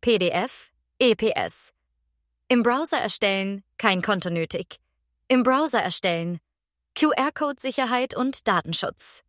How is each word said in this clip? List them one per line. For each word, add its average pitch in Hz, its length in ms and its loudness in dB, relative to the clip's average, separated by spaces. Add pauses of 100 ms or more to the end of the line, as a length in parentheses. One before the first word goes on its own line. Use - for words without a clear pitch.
P 226 160 4
D 175 120 2
F, - 400 -4 (280)
E 240 160 6
P 214 180 0
S. - 400 -4 (760)
Im 240 140 4
Browser 262 360 0
erstellen, 196 680 -2 (140)
kein 185 240 2
Konto 190 260 0
nötig. - 500 -6 (500)
Im 254 140 4
Browser 262 400 2
erstellen, 170 580 -2 (580)
Q-R-Code-Sicherheit 269 1200 -2
und 262 320 -2
Datenschutz. - 800 -2